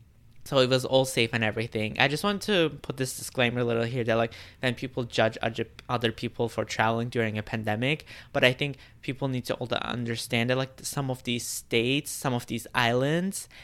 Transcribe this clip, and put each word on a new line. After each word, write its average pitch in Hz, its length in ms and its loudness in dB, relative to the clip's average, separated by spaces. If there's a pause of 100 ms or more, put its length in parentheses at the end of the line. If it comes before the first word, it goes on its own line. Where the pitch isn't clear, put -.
(440)
So 139 160 2
it 127 100 6
was 127 160 2
all 131 200 4
safe 117 280 2
and 113 100 2
everything. 107 560 -2
I 131 80 6
just 147 160 -2
want 202 200 0
to 175 260 2 (120)
put 131 160 -6
this 131 200 -4
disclaimer 120 420 0
a 123 40 2
little 117 200 2
here 117 220 -2
that, 113 100 4
like, 113 180 2 (280)
when 123 120 0
people 127 300 -6
judge 113 380 2
other, 113 240 -2 (220)
other 120 240 0
people 117 380 -4
for 110 160 -4
traveling 113 440 0
during 110 280 0
a 104 60 -4
pandemic, 113 640 -2 (280)
but 131 100 4
I 127 100 8
think 143 240 -4 (240)
people 139 260 -4
need 127 180 -2
to - 100 0
also 117 200 -4
understand 117 760 -2
that, 127 80 2
like, 131 240 -4
some 135 300 -4
of 123 140 -6
these 120 200 -2
states, 127 640 0
some - 240 -2
of 120 140 -2
these 117 260 -6
islands, 135 760 2 (140)